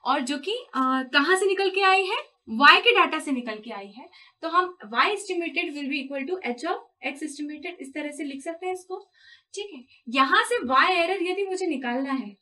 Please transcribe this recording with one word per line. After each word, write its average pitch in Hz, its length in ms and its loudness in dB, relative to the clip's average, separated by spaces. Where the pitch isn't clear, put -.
और 277 160 2
जो 269 160 -2
कि, 359 140 -6
अ, 262 520 -2
कहाँ 311 220 4
से 392 100 2
निकल 392 240 2
के 381 120 -2
आई 381 240 6
है? 415 120 -2
वाई 294 320 8
के 466 100 6
data 311 280 4
से 311 120 -6
निकल 226 280 -6
के 220 120 -16
आई 202 160 -12
है, 240 220 -20
तो 339 80 -4
हम 359 360 2
Y 233 200 0
estimated 349 680 -4
will 285 160 -8
be 294 120 -4
equal 269 260 -8
to 359 200 -6
H 240 200 -6
of 370 140 -2
X 277 160 -8
estimated, 302 560 -10
इस 269 140 -14
तरह 294 180 -8
से 311 120 -10
लिख 269 180 -10
सकते 330 240 -10
हैं 370 80 -4
इसको। 370 260 -10
ठीक 403 200 -10
है, 254 100 -18
यहाँ 277 340 4
से 480 220 -2
Y 294 300 4
error 349 280 0
यदि 370 220 -2
मुझे 370 220 -4
निकालना 269 460 -4
है 208 280 -8